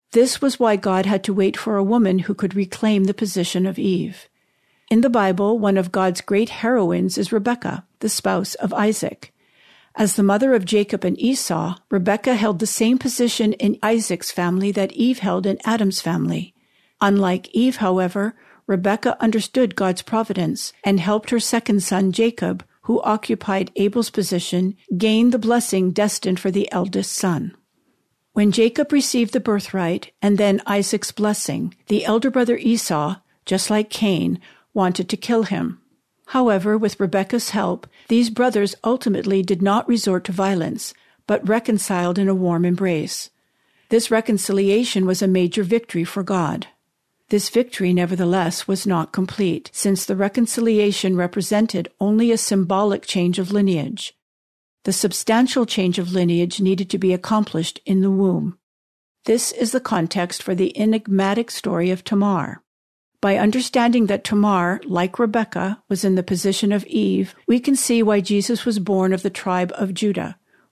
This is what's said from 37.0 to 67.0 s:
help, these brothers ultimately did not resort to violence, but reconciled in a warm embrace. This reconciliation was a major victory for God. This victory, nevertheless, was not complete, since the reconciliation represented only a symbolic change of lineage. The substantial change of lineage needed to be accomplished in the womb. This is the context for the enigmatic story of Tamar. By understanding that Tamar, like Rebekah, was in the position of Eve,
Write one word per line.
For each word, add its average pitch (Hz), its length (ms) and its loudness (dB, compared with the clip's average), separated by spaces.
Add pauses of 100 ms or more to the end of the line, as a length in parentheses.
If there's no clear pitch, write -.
help, 202 380 -4 (200)
these 233 220 2
brothers 220 440 0 (120)
ultimately 196 580 0
did 185 180 -2
not 202 240 2
resort 202 380 0
to - 80 -8
violence, 190 640 -4 (340)
but - 180 0
reconciled 190 720 0
in 196 120 2
a 196 40 2
warm 175 300 0
embrace. 175 680 -2 (580)
This 226 200 2
reconciliation 208 960 2
was 185 160 0
a 202 60 2
major 185 360 2
victory 180 420 -2
for 196 180 -6
God. 175 440 -2 (600)
This 208 220 0
victory, 233 420 0
nevertheless, 180 720 0
was 196 220 -2
not 165 240 0
complete, 185 600 -2
since 196 320 0
the 202 100 -2
reconciliation 208 1040 0
represented 185 720 -2 (100)
only 214 320 2
a 226 60 2
symbolic 196 680 0
change 180 340 0
of 185 120 -2
lineage. 190 640 -2 (720)
The 196 100 -2
substantial 226 720 0
change 185 340 0
of 180 120 -4
lineage 175 480 0
needed 190 300 0
to 202 80 -4
be 185 160 2
accomplished 185 720 -2
in 190 160 2
the 196 80 2
womb. 185 480 0 (680)
This 240 260 0
is - 200 -2
the 254 80 0
context 180 640 -2
for 190 140 -4
the 180 200 0
enigmatic 208 760 0
story 180 400 -2
of 180 120 -4
Tamar. 202 600 0 (580)
By 196 160 2
understanding 233 720 2
that 202 160 -2
Tamar, 202 600 2
like 185 360 -2
Rebekah, 214 680 -2
was 196 160 -2
in 190 120 4
the 185 80 0
position 196 480 0
of 202 140 0
Eve, 196 500 0 (120)